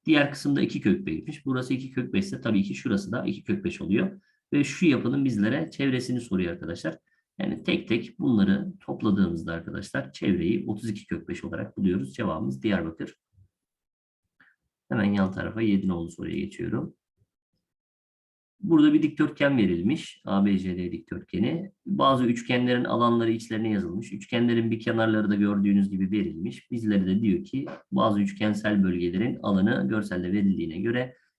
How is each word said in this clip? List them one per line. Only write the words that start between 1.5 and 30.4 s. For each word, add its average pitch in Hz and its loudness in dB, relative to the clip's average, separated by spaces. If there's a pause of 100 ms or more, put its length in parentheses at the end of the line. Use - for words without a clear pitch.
iki - -8
kök - -6
beş 98 0
ise - -8
tabii 98 2
ki - -2
şurası - -2
da 101 -4
iki - -4
kök - -4
beş - -4
oluyor. 117 0 (320)
Ve 143 2
şu - -2
yapının 135 2
bizlere 120 0
çevresini 123 -2
soruyor 90 -2
arkadaşlar. - -8 (400)
Yani - -4
tek - -2
tek - -2
bunları 101 4
topladığımızda 85 0
arkadaşlar - -8
çevreyi 87 0
otuz 113 -6
iki 104 -8
kök - -8
beş 85 -10
olarak - -10
buluyoruz. 95 0
Cevabımız 80 -4
Diyarbakır. 85 -2 (1700)
Hemen 101 2
yan 98 0
tarafa 98 -6
yedi 98 2
nolu 85 -4
soruya 85 -8
geçiyorum. - -6 (1700)
Burada 151 6
bir 151 6
dikdörtgen 143 2
verilmiş. 101 0
A 98 2
B 101 4
C 90 -4
D 90 -4
dikdörtgeni. 135 -4 (140)
Bazı 135 2
üçgenlerin 123 0
alanları 117 2
içlerine 113 -2
yazılmış. 92 -2
Üçgenlerin 117 0
bir 113 -2
kenarları 110 2
da 104 4
gördüğünüz 101 4
gibi 92 -2
verilmiş. 90 -4
Bizlere 104 2
de 95 2
diyor 101 2
ki 135 -6 (260)
bazı 104 2
üçgensel 101 0
bölgelerin 90 0
alanı 104 2
görselde 92 -2
verildiğine 90 0